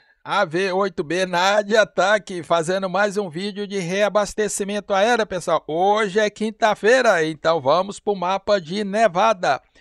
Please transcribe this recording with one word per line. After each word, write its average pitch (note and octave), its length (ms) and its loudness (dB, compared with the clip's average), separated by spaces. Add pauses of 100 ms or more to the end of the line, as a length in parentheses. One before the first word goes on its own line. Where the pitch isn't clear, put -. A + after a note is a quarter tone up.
(220)
A F#3 220 -2
V F3+ 300 -2
oito F#3+ 320 -2
B F3 200 -2
na F3 140 -2
área G3+ 240 2
de G3+ 140 0
ataque, F#3+ 680 0
fazendo F3 460 -2
mais G3 260 -2
um G3+ 140 -4
vídeo G3 360 -8
de G3 140 -8
reabastecimento G3+ 1120 -2
aéreo, A3 320 2
pessoal. E3+ 400 -2
Hoje G3 540 0
é G#3 100 2
quinta-feira, G#3+ 960 2
então D#3+ 360 -2
vamos F3 360 0
pro G#3 160 -4
mapa G3 460 0
de F#3 240 -6
Nevada. G3 760 0 (200)